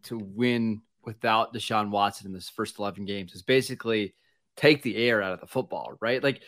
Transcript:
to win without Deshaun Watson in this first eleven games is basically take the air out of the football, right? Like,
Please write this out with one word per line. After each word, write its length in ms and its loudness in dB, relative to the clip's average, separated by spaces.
to 140 -8
win 640 0
without 500 0
Deshaun 380 -2
Watson 360 2
in 60 -10
this 160 -12
first 300 -6
eleven 260 -6
games 280 -8
is 80 -16
basically 760 0
take 280 6
the 140 -2
air 240 2
out 100 -2
of 80 -6
the 80 -18
football, 540 -6
right? 200 0
Like, 260 0